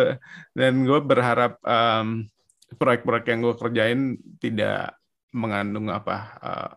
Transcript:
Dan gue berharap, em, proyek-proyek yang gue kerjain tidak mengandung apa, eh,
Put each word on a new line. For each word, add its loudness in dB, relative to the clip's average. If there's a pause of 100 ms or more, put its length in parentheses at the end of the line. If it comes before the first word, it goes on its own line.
(500)
Dan 2
gue 4
berharap, 2
em, 0 (440)
proyek-proyek 0
yang 0
gue 2
kerjain 0 (400)
tidak -4 (400)
mengandung -4
apa, -4 (240)
eh, -8